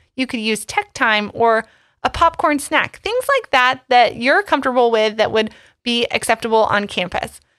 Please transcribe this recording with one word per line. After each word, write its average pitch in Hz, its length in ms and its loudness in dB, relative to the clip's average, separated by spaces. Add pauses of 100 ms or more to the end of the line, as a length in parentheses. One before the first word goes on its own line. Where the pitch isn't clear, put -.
(160)
You 254 100 -4
could 247 140 -6
use 214 240 -4
tech - 300 -6
time 214 380 0
or 226 320 2 (380)
a 247 80 -2
popcorn 320 480 2
snack, 269 440 -2
things 480 220 -2 (120)
like - 160 -4
that 262 360 2
that 247 280 4
you're 285 260 2
comfortable 254 480 0
with 220 260 0
that 214 140 0
would 220 240 0 (300)
be 233 220 -2
acceptable 220 580 0
on 202 240 -2
campus. - 520 -8 (180)